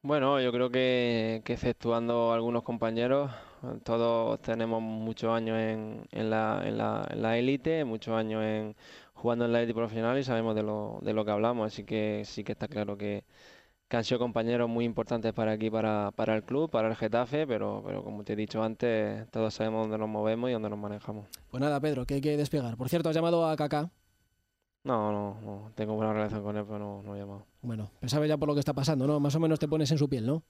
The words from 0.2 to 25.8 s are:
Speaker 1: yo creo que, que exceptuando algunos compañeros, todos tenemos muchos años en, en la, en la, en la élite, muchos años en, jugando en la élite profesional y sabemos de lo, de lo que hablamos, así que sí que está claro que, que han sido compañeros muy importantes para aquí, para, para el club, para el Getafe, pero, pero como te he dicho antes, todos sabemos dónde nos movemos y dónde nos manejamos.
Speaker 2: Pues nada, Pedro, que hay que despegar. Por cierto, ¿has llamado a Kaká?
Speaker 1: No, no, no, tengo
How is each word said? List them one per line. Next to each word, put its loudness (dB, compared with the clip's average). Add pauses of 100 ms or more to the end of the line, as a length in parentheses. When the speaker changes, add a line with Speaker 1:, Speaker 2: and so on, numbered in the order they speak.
Speaker 1:
yo 2
creo 2
que, 4
que -2
exceptuando 2
algunos 2
compañeros, 0 (520)
todos 2
tenemos 0
muchos -2
años 0
en, -4
en -2
la, 2
en -2
la, -2
en -4
la 2
élite, 0
muchos -4
años 0
en, -2 (400)
jugando 0
en 2
la 4
élite 0
profesional 0
y -2
sabemos 0
de 2
lo, -4
de -2
lo 2
que 0
hablamos, 2
así -10
que -2
sí -10
que -6
está -6
claro -4
que, -4 (640)
que 0
han 2
sido 0
compañeros 2
muy 0
importantes -2
para 0
aquí, 0
para, 0
para 2
el -2
club, -2
para 2
el 0
Getafe, 0
pero, -2
pero -6
como -10
te -4
he -2
dicho -2
antes, 0
todos 0
sabemos 0
dónde -2
nos -2
movemos 0
y 0
dónde -2
nos -6
manejamos. -8 (240)
Speaker 2:
Pues -6
nada, 0
Pedro, -2
que -4
hay 0
que 0
despegar. -2
Por -4
cierto, 0
¿has 0
llamado 2
a 0
Kaká? 0 (920)
Speaker 1:
No, 0
no, -4
no, -12
tengo -2